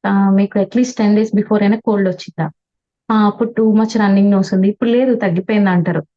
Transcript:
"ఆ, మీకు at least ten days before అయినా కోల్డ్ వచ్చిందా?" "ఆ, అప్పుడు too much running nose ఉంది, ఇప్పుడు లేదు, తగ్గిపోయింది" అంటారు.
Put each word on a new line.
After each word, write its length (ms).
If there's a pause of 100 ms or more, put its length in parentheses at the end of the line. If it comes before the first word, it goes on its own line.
"ఆ, 240
మీకు 300
at 100
least 220
ten 240
days 200
before 260
అయినా 240
కోల్డ్ 240
వచ్చిందా?" 420 (600)
"ఆ, 140
అప్పుడు 340
too 120
much 200
running 440
nose 180
ఉంది, 140
ఇప్పుడు 220
లేదు, 260
తగ్గిపోయింది" 540
అంటారు. 320 (160)